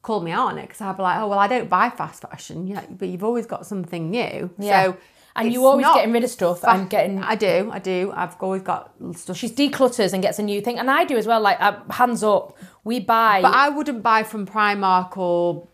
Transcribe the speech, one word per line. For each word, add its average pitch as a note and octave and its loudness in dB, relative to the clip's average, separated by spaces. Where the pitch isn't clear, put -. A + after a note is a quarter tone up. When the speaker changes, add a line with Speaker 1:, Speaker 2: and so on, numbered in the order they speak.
Speaker 1:
call G#3+ -4
me E3+ -6
out A3+ -2
on E3 -8
it, - -16
'cause - -20
I'd F#3+ -8
be F#3+ -8
like, F#3 0
"Oh, G#3+ -4
well, G3+ 0
I G3+ 4
don't B3 -2
buy A#3+ 2
fast D3+ -12
fashion." D#3 -12
You're G3 -8
like, - -16
"But F#3 -6
you've F3+ -8
always A#3 -2
got - -12
something E3+ -8
new." G3+ -4
Speaker 2:
Yeah. G3 2
Speaker 1:
So F#3 -2
Speaker 2:
And A3+ -2
Speaker 1:
it's A#3 -2
Speaker 2:
you're B3+ 4
always C#4 6
Speaker 1:
not D#4 6
Speaker 2:
getting A3 2
rid A#3 2
of A#3+ -2
stuff F3 -2
Speaker 1:
fa- - 4
Speaker 2:
and F#3+ 2
getting F#3+ 0
Speaker 1:
I G#3+ -2
do, G3+ 0
I G3+ -8
do. F#3 -2
I've F3 -6
always F#3+ -4
got - -6
stuff. - -12
Speaker 2:
She's A3+ -8
declutters B3+ 2
and F#3 -2
gets - 0
a G#3 -2
new G3+ -2
thing. A#3+ -4
And B3 -2
I D#4 4
do C#4+ -2
as G3+ -2
well. A3+ 2
Like, G3+ 2
uh, G#3 2
hands A#3 0
up, G#3 2
we A#3 -2
buy A3 4
Speaker 1:
But B3+ 6
I C#4 6
wouldn't C#4 -4
buy A3 4
from G#3+ -8
Primark G3 0
or F3 0